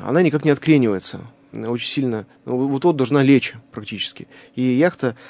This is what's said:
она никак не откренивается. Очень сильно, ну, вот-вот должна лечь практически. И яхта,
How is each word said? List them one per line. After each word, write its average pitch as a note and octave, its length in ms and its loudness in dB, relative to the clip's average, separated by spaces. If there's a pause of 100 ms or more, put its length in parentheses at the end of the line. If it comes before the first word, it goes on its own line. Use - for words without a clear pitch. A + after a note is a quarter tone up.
она C3+ 160 2
никак D3+ 240 0
не D3+ 60 4
откренивается. A#2+ 720 0 (320)
Очень A2+ 340 -6
сильно, A#2+ 380 -4 (200)
ну, B2+ 220 -2
вот-вот C#3 300 0
должна C3+ 260 2
лечь C3+ 320 4 (160)
практически. - 560 -10 (280)
И B2+ 60 -4
яхта, B2+ 540 0 (140)